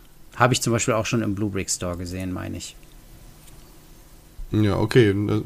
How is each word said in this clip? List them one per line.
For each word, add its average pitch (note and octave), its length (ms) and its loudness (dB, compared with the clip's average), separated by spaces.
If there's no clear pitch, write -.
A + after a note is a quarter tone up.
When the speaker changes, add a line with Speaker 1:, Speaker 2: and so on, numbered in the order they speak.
Speaker 1:
Habe B2 160 4
ich - 80 0
zum A2+ 140 0
Beispiel A#2 180 0
auch A2 140 0
schon A#2 160 0
im G#2 120 -2
Blue G#2 140 -4
Brick G2 220 -6
Store F2 260 -4
gesehen, F#2 360 -8
meine F#2 260 -8
ich. - 180 -14
Speaker 2:
Ja, G#2 260 2
okay. G#2+ 360 4